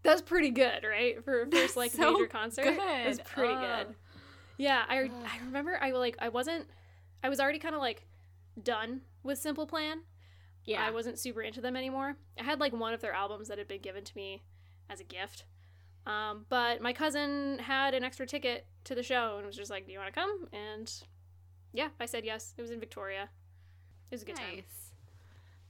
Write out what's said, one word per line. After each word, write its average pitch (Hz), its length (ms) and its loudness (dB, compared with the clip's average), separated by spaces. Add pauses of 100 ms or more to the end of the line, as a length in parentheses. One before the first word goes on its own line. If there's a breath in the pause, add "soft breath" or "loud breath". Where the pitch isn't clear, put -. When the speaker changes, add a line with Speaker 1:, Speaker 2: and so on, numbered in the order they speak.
Speaker 1:
That's 311 180 10
pretty 330 300 4
good, 233 320 6
right? 226 400 2
For 247 200 2
a - 20 0
first, 285 60 -2
Speaker 2:
That's 330 260 6
Speaker 1:
like, 240 140 2
Speaker 2:
so 311 200 6
Speaker 1:
major 392 160 6
concert. 233 380 -2 (120)
It 294 300 2
was 254 100 2
Speaker 2:
good. - 80 -10
Speaker 1:
pretty 247 280 2
Speaker 2:
Ugh. 240 340 -2
Speaker 1:
good. 220 80 -14 (600 loud breath)
Yeah, 269 320 4
I, 262 140 4
Speaker 2:
Ugh. 247 80 -2 (140)
Speaker 1:
I 233 200 -6
remember 285 360 -2
I, 269 100 2
like, 247 280 0
I 233 80 0
wasn't, 285 400 -2 (560 soft breath)
I 262 60 2
was 269 100 2
already 285 200 2
kinda, 311 200 -2
like, 240 260 -2 (560 soft breath)
done 240 400 -2 (220)
with 277 140 -2
Simple 302 300 -2
Plan. 320 340 -2 (640 soft breath)
Speaker 2:
Yeah. 214 200 0
Speaker 1:
I 220 60 2
wasn't 226 280 -4
super 226 220 -6
into 220 200 -8
them 254 140 -2
anymore. 269 420 -2 (220)
I 233 40 -8
had, 277 160 0
like, 285 140 2
one 226 200 0
of 226 80 -4
their 214 120 -2
albums 202 360 -4
that 208 100 -6
had 196 80 -8
been 196 140 -8
given 190 220 -10
to - 120 -14
me 196 280 -10 (460 soft breath)
as 202 100 -10
a 185 40 -16
gift. 185 420 -10 (600 soft breath)
Um, 214 440 -4
but 240 320 4
my 240 120 0
cousin 285 680 0
had 269 340 2
an 254 100 0
extra 262 220 -6
ticket 254 400 -2 (200)
to 262 100 -6
the 247 80 -2
show 233 340 2
and 202 80 -8
was 202 120 -10
just 202 140 -10
like, 190 140 -8
"Do 190 80 -16
you 196 60 -10
wanna 196 120 -6
come?" 381 420 -2
And 214 380 -10 (840)
yeah, 214 160 0 (100)
I 233 60 -4
said 233 200 -4
yes. 220 320 -6
It 240 40 -10
was 233 100 -8
in 233 80 -8
Victoria. 196 500 -8 (800 soft breath)
It 254 60 -8
was 220 80 -10
a - 20 -14
good 320 120 -10
time. 196 180 -8
Speaker 2:
Nice. - 360 -16 (800 soft breath)